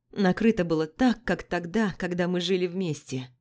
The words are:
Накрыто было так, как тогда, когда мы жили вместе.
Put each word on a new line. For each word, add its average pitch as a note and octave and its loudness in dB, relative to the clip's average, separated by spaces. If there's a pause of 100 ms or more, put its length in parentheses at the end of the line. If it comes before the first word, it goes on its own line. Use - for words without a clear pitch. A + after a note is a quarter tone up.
(120)
Накрыто F#3+ 2
было D#3+ 0
так, A#3+ 0
как F3 -2
тогда, F3+ -2
когда F3 -2
мы F3+ -2
жили F3+ 0
вместе. D#3 -6 (120)